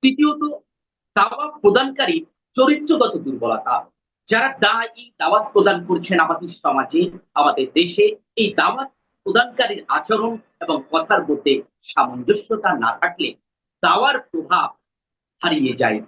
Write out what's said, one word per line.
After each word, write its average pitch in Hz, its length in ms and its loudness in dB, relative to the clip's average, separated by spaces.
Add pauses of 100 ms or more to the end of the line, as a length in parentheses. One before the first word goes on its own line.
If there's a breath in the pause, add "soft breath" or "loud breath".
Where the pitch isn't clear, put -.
তৃতীয়ত, 294 420 2 (720)
দাওয়াত 262 460 -2
প্রদানকারী 247 640 2 (300)
চরিত্রগত 269 600 2
দুর্বলতা। 117 720 -4 (400)
যারা 269 300 0
দায়ী 226 580 -2
দাওয়াত 196 360 0
প্রদান 196 320 2
করছেন 175 340 -2
আমাদের 165 300 0
সমাজে, 156 640 -2 (220)
আমাদের 143 400 2
দেশে, 190 420 2 (200)
এই 226 180 0
দাওয়াত - 380 -2 (320)
প্রদানকারীর 233 640 0
আচরণ 220 500 -2 (240)
এবং 165 300 -4
কথার 165 320 0
মধ্যে 139 380 0 (220)
সামঞ্জস্যতা 156 960 -2
না 113 220 -2
থাকলে 170 320 -4 (480)
দাওয়ার 220 380 2
প্রভাব 160 500 -4 (760)
হারিয়ে 143 300 0
যায়। 113 340 0